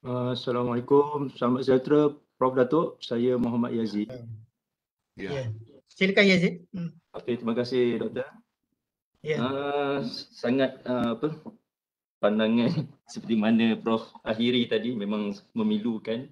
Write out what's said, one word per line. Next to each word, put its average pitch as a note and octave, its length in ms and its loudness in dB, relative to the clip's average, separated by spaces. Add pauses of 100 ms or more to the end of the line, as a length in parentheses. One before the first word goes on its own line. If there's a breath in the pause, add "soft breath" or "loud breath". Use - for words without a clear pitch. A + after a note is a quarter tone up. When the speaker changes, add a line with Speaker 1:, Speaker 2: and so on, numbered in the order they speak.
Speaker 1:
Uh, B2 320 -4
Assalamualaikum. B2+ 1040 0
Selamat B2+ 240 0
sejahtera, C#3+ 560 4 (240)
Prof B2+ 160 2
Datuk. C3 400 2
Saya B2 400 0
Muhammad A#2+ 400 0
Yazid. G#2+ 320 -4 (1040)
Speaker 2:
Ya. F#2+ 160 -12
Speaker 3:
Ya. C3+ 140 -6 (420)
Silakan, G3 400 2
Yazid. F#3 480 2
Hmm. E3+ 240 -8 (160)
Speaker 1:
Okey, A#2 240 -4
terima A#2 160 -4
kasih, A#2+ 480 0
Doktor. A#2+ 240 -6 (960)
Speaker 3:
Ya. D3+ 160 -2
Speaker 1:
Uh, C#3 640 -2 (320)
sangat, B2+ 560 0
uh, A#2+ 320 0
apa, D3+ 160 -2 (800)
pandangan A2 560 2
<laughs> D3+ 160 -4 (240)
seperti A2+ 240 -2
mana A2 400 4
Prof A2+ 480 -2
akhiri A#2+ 400 0
tadi A#2 320 -2
memang G2+ 400 -4 (160)
memilukan A2 760 -2